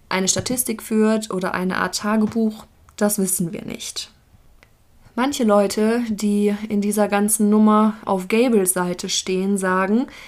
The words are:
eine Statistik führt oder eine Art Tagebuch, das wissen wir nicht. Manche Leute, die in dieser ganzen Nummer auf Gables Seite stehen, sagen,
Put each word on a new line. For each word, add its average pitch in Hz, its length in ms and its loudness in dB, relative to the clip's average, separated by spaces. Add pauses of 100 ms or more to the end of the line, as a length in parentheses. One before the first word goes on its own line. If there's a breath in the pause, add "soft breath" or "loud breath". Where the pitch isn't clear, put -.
eine 285 180 -2
Statistik - 560 -4
führt 220 480 0
oder 185 220 -4
eine 185 240 -2
Art 180 200 -2
Tagebuch, 214 680 0 (320)
das 208 220 0
wissen 185 340 -2
wir - 100 -10
nicht. - 480 -12 (1040)
Manche 254 300 -2
Leute, 214 640 2
die 208 460 0 (120)
in 202 140 -2
dieser 208 260 0
ganzen 208 420 2
Nummer 214 460 4 (100)
auf 185 220 -2
Gables 220 460 2
Seite 180 340 -4
stehen, 190 500 -2
sagen, 190 500 2 (200 loud breath)